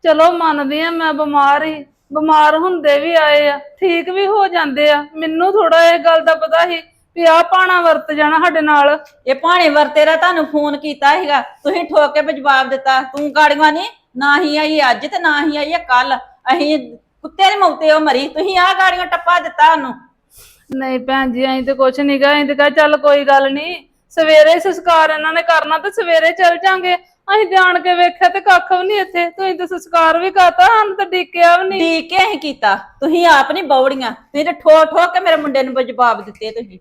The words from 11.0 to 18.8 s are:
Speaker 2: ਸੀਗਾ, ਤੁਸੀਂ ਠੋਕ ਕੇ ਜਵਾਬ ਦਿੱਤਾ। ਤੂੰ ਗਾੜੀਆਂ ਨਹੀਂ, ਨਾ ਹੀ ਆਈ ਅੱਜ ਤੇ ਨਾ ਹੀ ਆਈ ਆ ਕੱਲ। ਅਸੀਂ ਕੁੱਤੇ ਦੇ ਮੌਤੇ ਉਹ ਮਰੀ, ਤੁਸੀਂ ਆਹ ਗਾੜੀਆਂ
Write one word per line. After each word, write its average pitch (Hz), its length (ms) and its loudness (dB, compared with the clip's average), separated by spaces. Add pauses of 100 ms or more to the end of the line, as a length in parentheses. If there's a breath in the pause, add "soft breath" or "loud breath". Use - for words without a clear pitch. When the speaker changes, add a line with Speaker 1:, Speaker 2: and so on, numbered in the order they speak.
Speaker 2:
ਸੀਗਾ, 285 220 -2
ਤੁਸੀਂ 339 420 -6
ਠੋਕ 294 300 0
ਕੇ 302 200 -2
ਜਵਾਬ 262 360 0
ਦਿੱਤਾ। 262 320 -2
ਤੂੰ 277 340 -8
ਗਾੜੀਆਂ 302 360 2
ਨਹੀਂ, 359 180 -8 (280)
ਨਾ 285 240 0
ਹੀ 302 160 -2
ਆਈ 311 220 -2 (120)
ਅੱਜ 226 160 -4
ਤੇ 403 120 -8
ਨਾ 302 260 -2
ਹੀ 294 120 -4
ਆਈ 294 160 -6
ਆ 339 40 -4
ਕੱਲ। 262 400 -2
ਅਸੀਂ 262 800 -4 (240)
ਕੁੱਤੇ 381 280 0
ਦੇ 415 60 -2
ਮੌਤੇ 311 360 0
ਉਹ 311 80 2
ਮਰੀ, 277 280 -2
ਤੁਸੀਂ 370 300 -4
ਆਹ 370 160 2
ਗਾੜੀਆਂ 359 320 0